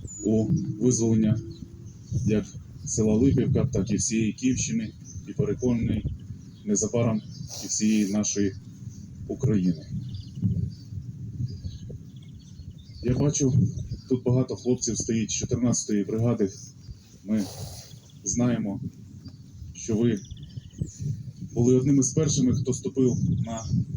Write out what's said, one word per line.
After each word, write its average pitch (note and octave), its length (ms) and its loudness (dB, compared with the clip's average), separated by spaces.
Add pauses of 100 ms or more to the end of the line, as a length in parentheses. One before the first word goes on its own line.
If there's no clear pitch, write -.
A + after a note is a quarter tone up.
(240)
у A2 200 4 (360)
визволення A2+ 600 4 (840)
як G#2 200 2 (380)
села G#2+ 300 2
Липівка, A#2+ 580 4
так G2+ 180 0
і G#2 60 2
всієї G#2+ 360 2
Київщини, A2+ 600 0 (360)
і, - 40 -8
переконаний, A2+ 800 0 (500)
незабаром G#2+ 580 2 (420)
і - 20 -8
всієї G#2+ 460 2
нашої G2+ 420 2 (720)
України. F#2 580 2 (3250)
Я B2 140 2
бачу, C#3 380 4 (540)
тут B2+ 160 2
багато B2 320 4
хлопців B2 420 0
стоїть A2+ 320 0
з - 40 -4
чотирнадцятої A#2 720 0
бригади. A2 460 2 (760)
Ми G#2 200 2 (800)
знаємо, A#2 560 0 (960)
що A2+ 220 -2
ви D#3 240 4 (1300)
були A#2+ 200 6
одним C#3 260 6
із B2+ 120 2
першими, C#3 420 4
хто - 200 0
ступив B2+ 420 2 (300)
на A2+ 180 -6 (320)